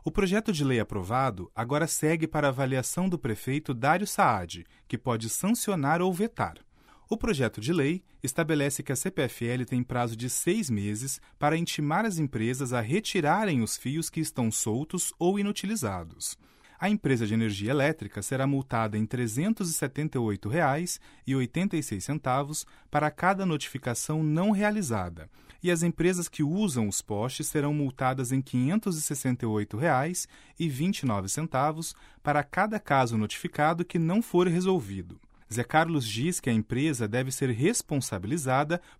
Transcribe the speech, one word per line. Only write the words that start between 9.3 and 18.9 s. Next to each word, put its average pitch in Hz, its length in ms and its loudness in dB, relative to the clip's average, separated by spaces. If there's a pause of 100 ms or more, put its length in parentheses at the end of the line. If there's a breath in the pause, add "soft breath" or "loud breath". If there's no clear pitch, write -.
L 123 200 -2
tem 123 160 0
prazo 120 340 -2
de 123 140 -6
seis 180 400 0
meses 107 500 -2 (180 soft breath)
para 151 180 2
intimar 165 500 0
as 185 120 -2
empresas 131 540 -2
a 123 80 2
retirarem 165 800 0
os 110 160 -2
fios 151 320 -4
que - 120 -4
estão 131 300 0
soltos 131 680 -2
ou 190 200 2
inutilizados. 190 1000 -4 (400 soft breath)
A 190 120 0
empresa 131 360 2
de 104 60 0
energia 110 380 0
elétrica 139 500 0
será 131 260 -2
multada 123 520 0